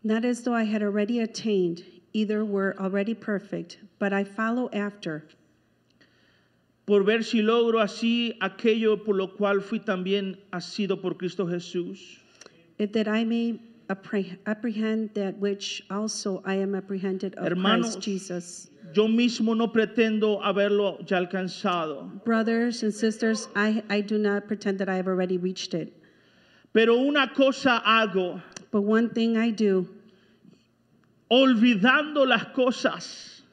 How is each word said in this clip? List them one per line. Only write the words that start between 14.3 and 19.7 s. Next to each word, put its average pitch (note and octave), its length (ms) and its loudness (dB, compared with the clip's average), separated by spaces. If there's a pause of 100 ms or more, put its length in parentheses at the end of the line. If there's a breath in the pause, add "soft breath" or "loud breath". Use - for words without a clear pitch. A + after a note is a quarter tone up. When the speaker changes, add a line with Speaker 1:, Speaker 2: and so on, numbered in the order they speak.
Speaker 1:
apprehend A3 680 -4
that G3 240 -4
which G3+ 520 -4
also G#3 540 -4
I F#3+ 120 -2
am G3 180 0
apprehended F#3+ 640 -4
of F3 80 -6
Speaker 2:
Hermanos, G3+ 500 0
Speaker 1:
Christ F#3+ 60 -10
Jesus. F3+ 680 -8 (220)
Speaker 2:
yo G#3 140 4
mismo A3+ 500 2
no A3+ 120 0
pretendo A3 720 2